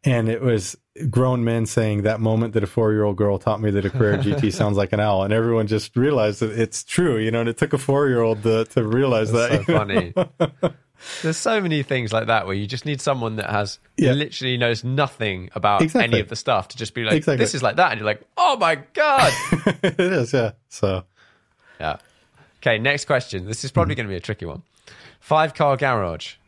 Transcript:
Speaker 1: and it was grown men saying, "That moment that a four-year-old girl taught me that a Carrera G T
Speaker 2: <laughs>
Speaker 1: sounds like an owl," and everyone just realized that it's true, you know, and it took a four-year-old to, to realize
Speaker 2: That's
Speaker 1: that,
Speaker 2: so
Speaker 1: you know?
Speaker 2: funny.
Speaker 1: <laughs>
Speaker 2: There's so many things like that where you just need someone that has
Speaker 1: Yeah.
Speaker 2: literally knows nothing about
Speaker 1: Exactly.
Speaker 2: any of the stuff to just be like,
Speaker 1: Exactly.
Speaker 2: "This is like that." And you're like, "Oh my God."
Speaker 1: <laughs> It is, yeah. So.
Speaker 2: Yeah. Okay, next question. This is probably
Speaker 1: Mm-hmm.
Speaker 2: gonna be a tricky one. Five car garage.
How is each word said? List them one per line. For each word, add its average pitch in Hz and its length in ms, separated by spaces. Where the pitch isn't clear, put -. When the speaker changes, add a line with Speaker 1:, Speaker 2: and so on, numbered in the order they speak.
Speaker 1:
and 117 260
it 113 140
was 113 340
grown 123 340
men 117 220
saying, 107 360
"That 107 160
moment 110 360
that 104 100
a - 20
four-year-old 107 500
girl 101 220
taught 107 220
me 107 100
that 98 140
a 95 60
Carrera 107 280
G 101 160
T 110 160
Speaker 2:
<laughs> - 120
Speaker 1:
sounds 101 160
like 98 140
an 107 60
owl," 104 240
and 98 100
everyone 113 360
just 107 260
realized 120 460
that 110 180
it's 113 240
true, 165 360
you 110 120
know, 117 100
and 117 80
it 113 100
took 151 140
a 135 60
four-year-old 123 640
to, 113 220
to 120 180
realize 110 480
Speaker 2:
That's 120 360
Speaker 1:
that, - 0
Speaker 2:
so 170 60
Speaker 1:
you 92 180
know? 185 160
Speaker 2:
funny. - 400
Speaker 1:
<laughs> - 40
Speaker 2:
There's 160 140
so 226 240
many 156 220
things 123 280
like 110 180
that 107 180
where 95 80
you 101 120
just 120 200
need 143 160
someone 117 340
that - 140
has 104 280
Speaker 1:
Yeah. 131 140
Speaker 2:
literally 131 440
knows 117 260
nothing 113 720
about 104 280
Speaker 1:
Exactly. 156 320
Speaker 2:
any 117 80
of 98 60
the 113 80
stuff 117 320
to - 100
just 110 160
be 120 100
like, 110 120
Speaker 1:
Exactly. 151 200
Speaker 2:
"This 120 180
is 127 80
like 123 140
that." 175 160
And 107 80
you're 107 60
like, 107 160
"Oh 330 180
my 165 200
God." 262 360
Speaker 1:
<laughs> 175 300
It 185 180
is, 175 320
yeah. 113 200
So. 95 340
Speaker 2:
Yeah. 78 200
Okay, 113 160
next 139 260
question. 107 400
This 107 180
is 135 80
probably 165 240
Speaker 1:
Mm-hmm. - 100
Speaker 2:
gonna 101 40
be 95 80
a 85 40
tricky - 260
one. 80 160
Five 156 320
car 143 240
garage. 104 600